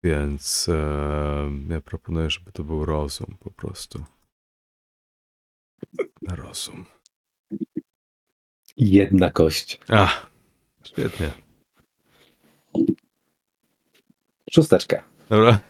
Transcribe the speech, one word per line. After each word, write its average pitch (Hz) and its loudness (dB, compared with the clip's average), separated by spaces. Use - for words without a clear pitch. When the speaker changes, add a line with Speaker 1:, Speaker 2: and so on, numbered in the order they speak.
Speaker 1:
więc, 73 -2
e, 73 -2
ja 82 -6
proponuję, 82 -6
żeby - -10
to 78 -10
był 76 -4
rozum 76 -6
po - -16
prostu. - -14
Rozum. - -12
Speaker 2:
Jedna 95 4
kość. - -2
Speaker 1:
A, 101 4
świetnie. - -6
Speaker 2:
Szósteczka. - 4
Speaker 1:
Dobra. 110 6